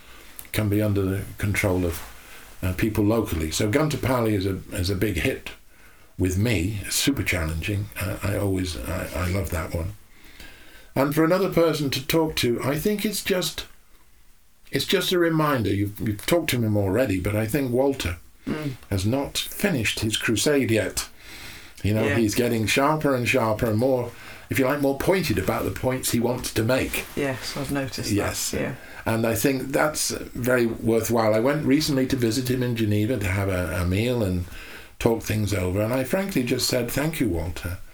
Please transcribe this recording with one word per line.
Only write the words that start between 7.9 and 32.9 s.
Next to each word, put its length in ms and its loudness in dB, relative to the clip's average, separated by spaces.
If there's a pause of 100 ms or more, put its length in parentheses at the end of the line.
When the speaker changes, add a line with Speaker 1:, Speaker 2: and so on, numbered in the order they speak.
Speaker 1:
Uh, 240 -4
I 140 -2
always, 400 0
I, 380 -6
I 140 -2
love 220 -2
that 240 -4
one. 180 -4 (1040)
And 180 2
for 100 4
another 260 4
person 400 2
to 140 -4
talk 320 2
to, 280 2
I 120 0
think 300 0
it's 160 -4
just, 440 -2 (1040)
it's 140 0
just 280 0
a 60 4
reminder. 520 4
You've, 300 0
you've 260 -4
talked 240 2
to 120 0
him 140 2
already, 440 2
but 160 0
I 100 2
think 260 0
Walter 440 0 (320)
Speaker 2:
Mm. 240 -4 (160)
Speaker 1:
has 160 0
not 320 0
finished 640 0
his 160 0
crusade 540 2
yet. 380 0 (760)
You 80 2
know, 140 2
Speaker 2:
Yeah. 100 0
Speaker 1:
he's 180 2
getting 320 2
sharper 480 2
and 140 0
sharper 380 2
and 120 2
more, 320 2 (380)
if 100 -2
you 60 4
like, 160 2
more 180 2
pointed 400 2
about 260 0
the 60 -2
points 420 -2
he 80 2
wants 340 -2
to 100 2
make. 400 0 (100)
Speaker 2:
Yes, 420 -4
I've 140 -6
noticed 400 -4
Speaker 1:
Yes. 420 0
Speaker 2:
that. 80 -2
Yeah. 140 -4 (300)
Speaker 1:
And 220 0
I 80 0
think 380 0
that's 380 0 (240)
very 320 2
worthwhile. 680 2
I 60 4
went 260 2
recently 420 4
to 80 0
visit 340 0
him 120 0
in 140 0
Geneva 420 2